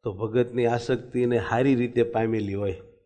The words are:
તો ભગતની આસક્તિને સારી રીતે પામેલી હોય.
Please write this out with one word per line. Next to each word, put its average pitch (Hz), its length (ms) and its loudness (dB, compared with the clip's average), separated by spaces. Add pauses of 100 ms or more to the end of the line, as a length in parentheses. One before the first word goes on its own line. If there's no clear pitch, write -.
તો 107 100 -4
ભગતની 117 540 0
આસક્તિને 120 720 0
સારી 127 360 2
રીતે 120 280 2
પામેલી 113 520 0
હોય. 98 260 -2 (260)